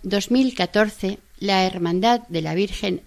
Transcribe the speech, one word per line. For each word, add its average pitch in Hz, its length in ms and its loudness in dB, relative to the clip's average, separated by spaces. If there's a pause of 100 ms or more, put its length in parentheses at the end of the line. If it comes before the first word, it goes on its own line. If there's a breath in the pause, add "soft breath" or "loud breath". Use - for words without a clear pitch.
dos 196 280 -2
mil 254 240 2
catorce, 208 640 0 (200)
la 190 260 2
Hermandad 185 640 0
de 165 140 -4
la 156 120 -4
Virgen 185 540 -2